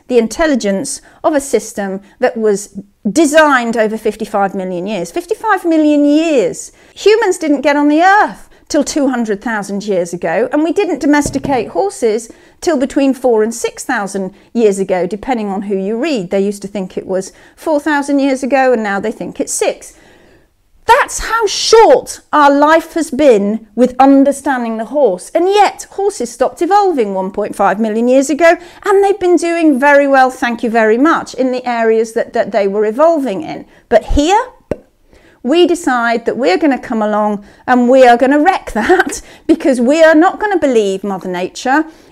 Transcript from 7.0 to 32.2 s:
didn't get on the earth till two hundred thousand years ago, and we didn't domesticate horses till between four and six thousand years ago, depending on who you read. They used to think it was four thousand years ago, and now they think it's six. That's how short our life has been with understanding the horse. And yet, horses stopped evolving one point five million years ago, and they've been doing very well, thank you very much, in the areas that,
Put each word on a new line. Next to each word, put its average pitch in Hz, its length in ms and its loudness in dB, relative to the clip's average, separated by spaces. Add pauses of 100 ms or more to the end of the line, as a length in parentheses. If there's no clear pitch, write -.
didn't 285 220 -2
get 285 160 2
on 294 120 2
the 302 120 2
earth 370 480 2 (200)
till 294 140 0
two 285 260 -2
hundred 220 320 -4
thousand 202 440 -6
years 180 280 -2
ago, 180 400 -2
and 302 120 0
we 330 80 -2
didn't 339 280 -2
domesticate 285 680 0
horses 240 640 -4 (280)
till 311 180 0
between 269 360 0
four 233 300 0
and 226 100 -4
six - 300 -8
thousand 196 500 -6 (180)
years 208 280 0
ago, 185 260 -2
depending 214 420 -6
on 196 140 -6
who 196 140 -6
you 202 240 -6
read. 254 300 -4
They 196 140 0
used 202 180 -6
to 196 60 -12
think 190 280 -10
it - 100 -8
was - 260 -6 (220)
four 311 240 -2
thousand 285 400 -2
years 269 240 0
ago, 262 300 2
and 226 100 -2
now 196 160 -4
they 214 140 -6
think - 260 -12
it's - 140 -8
six. - 440 -6 (920)
That's 494 300 0
how 453 280 -2
short - 760 2 (100)
our 285 180 4
life 311 440 2
has 320 160 -4
been 220 640 2
with 247 240 2
understanding 269 800 2
the 220 80 -8
horse. 233 480 0
And 330 120 0
yet, 392 440 0
horses 392 420 -4
stopped - 300 -2
evolving 339 500 0
one 190 180 -4
point 202 240 -6
five 196 240 0
million 226 300 -2
years 269 220 2
ago, 330 260 4 (300)
and 392 180 4
they've 392 160 0
been 349 160 2
doing 330 420 0
very 285 300 4
well, 262 220 4
thank 240 320 -6
you 240 80 -2
very 220 260 2
much, 269 380 0
in 254 180 -2
the 254 160 -6
areas 226 460 0
that, - 180 -4